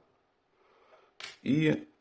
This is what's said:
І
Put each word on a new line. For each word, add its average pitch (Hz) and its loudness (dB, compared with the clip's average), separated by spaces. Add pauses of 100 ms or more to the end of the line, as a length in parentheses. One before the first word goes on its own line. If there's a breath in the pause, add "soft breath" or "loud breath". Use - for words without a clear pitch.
(1400 soft breath)
І 151 2 (260)